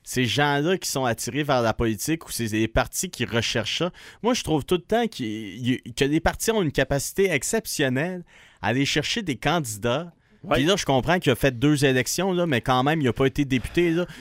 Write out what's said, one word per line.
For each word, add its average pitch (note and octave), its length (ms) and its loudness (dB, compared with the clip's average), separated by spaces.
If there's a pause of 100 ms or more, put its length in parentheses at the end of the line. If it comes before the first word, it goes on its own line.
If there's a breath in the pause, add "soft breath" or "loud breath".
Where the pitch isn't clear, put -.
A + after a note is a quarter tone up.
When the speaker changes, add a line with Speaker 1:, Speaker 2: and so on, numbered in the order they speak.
Speaker 1:
ces B2+ 220 0
gens-là C#3+ 520 2
qui - 120 -6
sont C3+ 160 -2
attirés A#2+ 380 -2
vers C#3 180 2
la A2 120 2
politique A#2 540 -2
ou - 40 -12
c'est A#2 180 -4
des A2 180 0
partis C3 420 -2
qui A#2+ 160 -6
recherchent - 540 -2
ça. F3 120 -2 (300 loud breath)
Moi, A#3 140 2
je - 80 -4
trouve D3+ 220 -2
tout F#3 100 0
le F3 60 0
temps A3+ 260 0
qu'il, C3 180 -8
il, A2 680 -4
que C#3 100 2
les D3+ 140 2
partis F3 320 -2
ont G#3+ 100 2
une D3+ 120 0
capacité C#3+ 580 0
exceptionnelle D#3+ 920 -2 (380 soft breath)
à F#2+ 60 -2
aller C3 180 2
chercher D#3+ 380 -2
des C#3+ 140 -4
candidats. C#3 720 -2 (320 soft breath)
Speaker 2:
Ouais. D#3 140 0
Speaker 1:
Puis C3+ 80 2
là, F#3+ 100 4
je - 100 -2
comprends C#3 340 2
qu'il C#3+ 120 2
a A#2 40 4
fait B2+ 220 0
deux C#3+ 280 4
élections, C#3 480 2
là, F3 120 0
mais C#3 160 2
quand B2+ 220 2
même, D#3 180 2
il C3+ 40 2
n'a A2+ 80 2
pas C3+ 120 2
été C#3 200 0
député, C3+ 460 0
là. E3+ 140 0 (160)